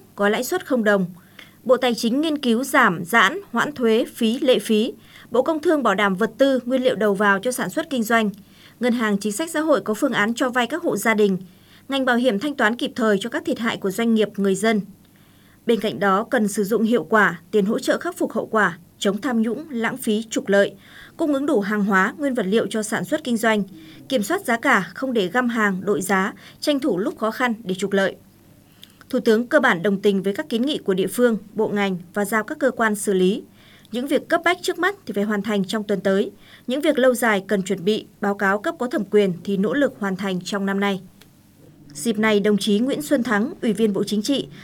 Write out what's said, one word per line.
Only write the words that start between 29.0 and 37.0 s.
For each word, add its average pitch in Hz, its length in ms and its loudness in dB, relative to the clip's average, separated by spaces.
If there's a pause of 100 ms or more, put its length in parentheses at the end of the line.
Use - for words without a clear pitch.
Thủ 254 100 0
tướng 233 260 2
cơ 302 140 4
bản 208 220 2
đồng 196 180 0
tình 196 220 2
với 196 100 -2
các 302 160 -8
kiến 226 140 -2
nghị 277 160 -2
của - 160 -2
địa 185 120 0
phương, 233 300 2 (180)
bộ 214 140 0
ngành 196 280 -2 (180)
và 208 100 -2
giao 214 200 -2
các 311 140 -10
cơ 269 120 2
quan 226 240 0
xử 208 180 -2
lý. 190 300 2 (500)
Những 247 140 -6
việc 277 220 0
cấp 339 160 2
bách 359 180 0
trước 349 160 -4
mắt 370 180 0 (100)
thì 220 60 -6
phải 202 120 -2
hoàn 208 180 -2
thành 202 220 0
trong 214 200 -4
tuần 202 160 -2
tới. 196 300 0 (360)
Những 262 140 -2
việc 294 180 2
lâu 254 160 4